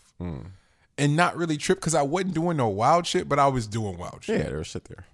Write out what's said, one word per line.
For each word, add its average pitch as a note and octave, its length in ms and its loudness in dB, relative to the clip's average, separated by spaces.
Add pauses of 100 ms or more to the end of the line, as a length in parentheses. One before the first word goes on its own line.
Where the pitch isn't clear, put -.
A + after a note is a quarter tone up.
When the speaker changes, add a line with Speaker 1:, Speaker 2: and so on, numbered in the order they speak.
(220)
Speaker 1:
Mm. D#2+ 260 -8 (500)
Speaker 2:
and D3 180 2
not E3+ 200 4
really D#3 220 -2
trip F#3 240 0
'cause D#3+ 140 0
I D3+ 80 4
wasn't F#3 300 -2
doing E3 240 0
no B2 120 2
wild C3+ 380 4
shit, - 200 -2
but C#3 120 0
I C#3 80 6
was B2 200 0
doing G#2 300 -4
wild - 260 -12
shit. A3 160 -2
Speaker 1:
Yeah, - 100 -2
there's D2+ 180 -6
shit - 180 -10
there. - 280 -20